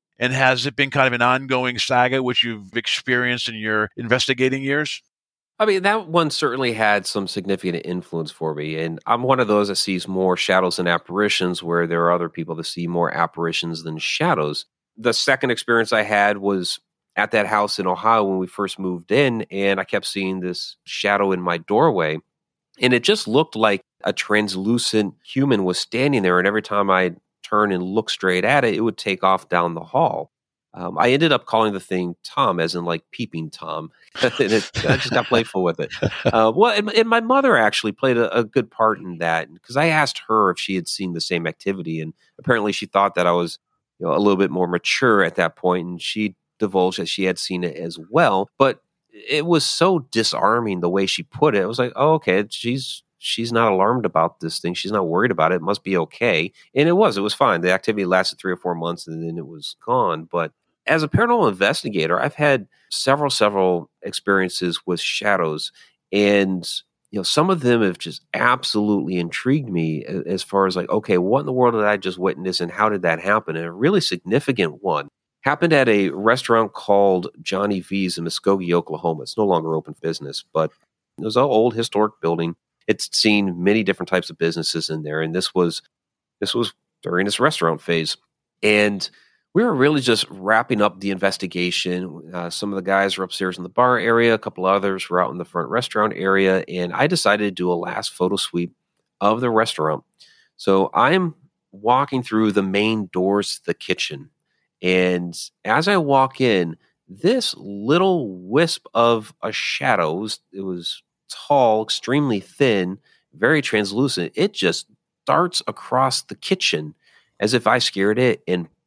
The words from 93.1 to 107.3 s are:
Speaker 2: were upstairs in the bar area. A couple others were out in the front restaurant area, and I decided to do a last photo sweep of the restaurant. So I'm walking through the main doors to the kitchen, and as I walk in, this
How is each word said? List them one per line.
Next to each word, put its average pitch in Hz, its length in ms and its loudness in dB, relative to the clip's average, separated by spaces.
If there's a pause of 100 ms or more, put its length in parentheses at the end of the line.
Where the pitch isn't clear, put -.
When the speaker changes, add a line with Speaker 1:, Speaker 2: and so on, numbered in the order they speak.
Speaker 2:
were 95 80 -4
upstairs 92 320 -4
in 90 60 -12
the 90 60 -10
bar 123 300 2
area. 117 360 4
A 107 40 0
couple 92 280 -6
others 95 420 0
were 90 140 2
out 62 80 0
in 85 80 -8
the 87 60 -6
front 80 260 -4
restaurant 107 460 0
area, 95 520 2
and 87 240 -4
I 113 140 0
decided 104 380 2
to 101 60 0
do 90 220 -2
a - 20 2
last 87 380 -6
photo 92 240 0
sweep - 380 -4 (460)
of 107 200 2
the 123 100 0
restaurant. 78 540 0 (520)
So 95 360 2
I'm 160 420 2 (380)
walking 123 500 0
through 110 300 2
the 101 100 2
main 101 500 0
doors 98 460 0
to - 80 -12
the 85 80 -4
kitchen, - 560 -6 (500)
and 90 560 0 (280)
as 135 240 2
I 202 80 4
walk 135 440 2
in, 95 360 2 (320)
this 165 480 -2